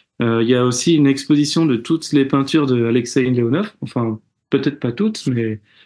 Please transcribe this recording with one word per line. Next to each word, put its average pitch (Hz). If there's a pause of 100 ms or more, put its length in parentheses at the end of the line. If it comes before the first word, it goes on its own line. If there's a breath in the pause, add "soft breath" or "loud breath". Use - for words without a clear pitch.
(220 soft breath)
Euh, 113
il 113
y 127
a 123
aussi 127
une 147
exposition 147
de 127
toutes 160
les 139
peintures 139
de 123
Alexei 123
Leonov, 127 (100)
enfin, 117 (320)
peut-être 139
pas 120
toutes, 214
mais, 113 (260 soft breath)